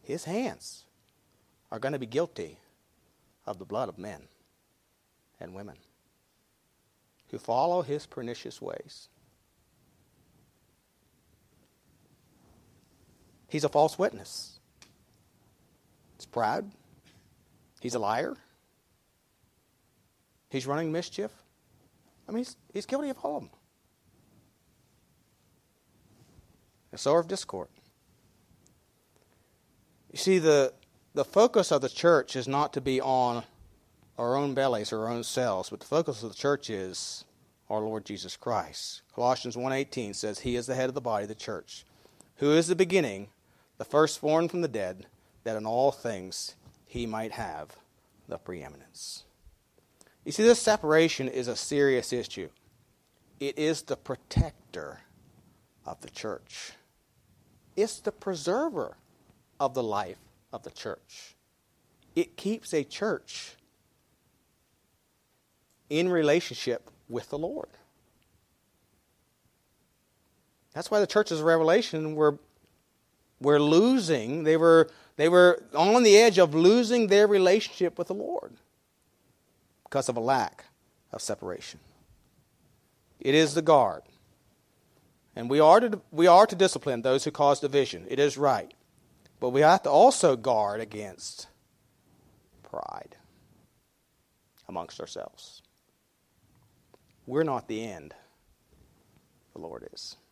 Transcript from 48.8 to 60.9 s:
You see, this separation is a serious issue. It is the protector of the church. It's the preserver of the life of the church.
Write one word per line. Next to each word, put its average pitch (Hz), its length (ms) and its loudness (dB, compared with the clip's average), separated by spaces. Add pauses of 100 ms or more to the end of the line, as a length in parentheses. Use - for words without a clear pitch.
You 156 80 -10
see, 208 100 -2
this 233 180 6
separation 160 680 2
is 127 180 -6
a 117 80 -6
serious 139 580 0
issue. 113 360 -8 (880)
It 139 200 -8
is 156 240 -2
the - 140 -6
protector - 1080 -6 (840)
of - 160 -14
the - 100 -20
church. - 600 -14 (1040)
It's 214 240 -4
the 214 100 -6
preserver 185 840 -4 (640)
of 131 140 0
the 127 80 -2
life 101 360 -6 (340)
of 113 120 -14
the - 60 -14
church. - 640 -16 (800)